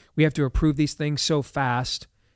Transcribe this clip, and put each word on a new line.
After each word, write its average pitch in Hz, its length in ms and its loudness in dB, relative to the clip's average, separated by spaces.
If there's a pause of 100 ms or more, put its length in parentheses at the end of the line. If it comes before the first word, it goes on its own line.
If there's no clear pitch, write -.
(140)
we 151 100 4
have 151 100 2
to 147 100 0
approve 147 320 2
these 147 160 0
things 147 300 -2
so 151 180 2
fast 127 680 -4 (300)